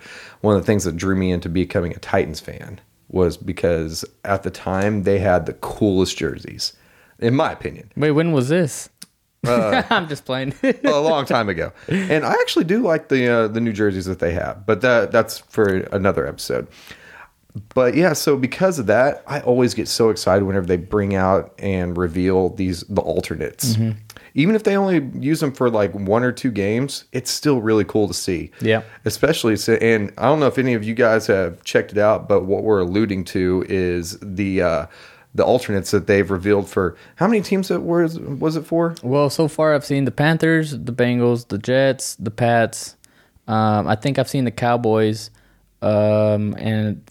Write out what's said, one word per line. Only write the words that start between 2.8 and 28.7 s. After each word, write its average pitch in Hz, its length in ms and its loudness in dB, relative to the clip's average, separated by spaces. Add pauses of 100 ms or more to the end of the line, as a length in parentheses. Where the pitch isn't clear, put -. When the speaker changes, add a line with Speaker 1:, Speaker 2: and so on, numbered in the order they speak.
Speaker 1:
was 90 280 0
because 82 680 -4 (200)
at 98 180 -2
the 92 80 -6
time 95 540 -2
they 98 160 2
had 90 260 2
the - 60 -6
coolest 95 640 0
jerseys, - 540 -8 (480)
in 117 160 0
my 143 160 0
opinion. - 440 -12
Speaker 2:
Wait, 151 140 0
when 165 220 0
was 131 160 0
this? 165 400 -2 (580)
Speaker 1:
Uh, 120 400 2
Speaker 2:
<laughs> - 40 -2
I'm 185 180 0
just 143 160 -10
playing. 131 340 -4
<laughs> - 40 -20
Speaker 1:
a 185 380 2
long 151 240 2
time 117 240 0
ago. 82 220 -4 (160)
And 165 400 0
I 147 60 0
actually 466 320 0
do 202 160 0
like 160 280 0
the, 127 200 2
uh, 117 200 2
the 113 120 -2
new 117 120 0
jerseys 98 340 0
that 92 120 -4
they 85 140 0
have, 98 340 -6
but 104 140 2
that, 117 320 2
that's 110 260 2
for - 280 0 (260)
another 92 340 0
episode. - 400 -6 (1080)
But 123 220 2
yeah, 170 160 4
so 143 240 0
because 165 420 0
of - 80 -2
that, 127 400 4
I 143 140 -6
always 123 340 2
get - 140 -6
so 113 220 2
excited 98 340 2
whenever 95 220 -2
they 92 100 2
bring 98 400 -2
out 95 420 2
and 92 380 -4
reveal 90 540 0
these, 90 320 -4
the 92 180 -4
alternates. 85 720 -4
Speaker 2:
Mm-hmm. 110 240 -2 (360)
Speaker 1:
Even 202 200 2
if 214 80 0
they 202 140 2
only 180 420 0
use 147 220 -2
them 147 120 -2
for, 123 160 2
like, 104 240 2
one 101 300 0
or 123 80 0
two 123 220 -4
games, 107 580 -4
it's - 220 -6
still 139 280 2
really 107 240 2
cool 104 220 0
to 87 80 -4
see. 78 460 -6
Speaker 2:
Yeah. 110 220 2 (220)